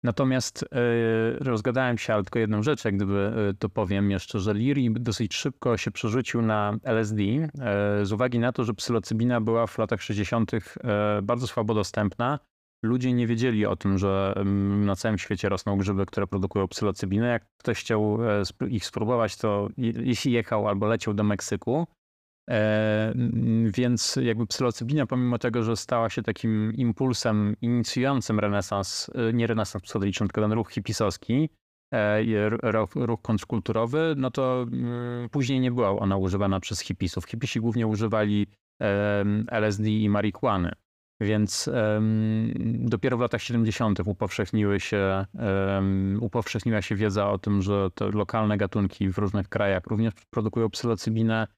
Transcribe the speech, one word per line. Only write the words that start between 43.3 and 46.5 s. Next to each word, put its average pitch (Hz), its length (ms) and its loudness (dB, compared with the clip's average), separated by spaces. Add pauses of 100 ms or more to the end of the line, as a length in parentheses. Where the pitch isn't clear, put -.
siedemdziesiątych 110 640 0
upowszechniły 101 720 0
się, 95 460 0 (140)
em, 98 840 0
upowszechniła 110 600 -2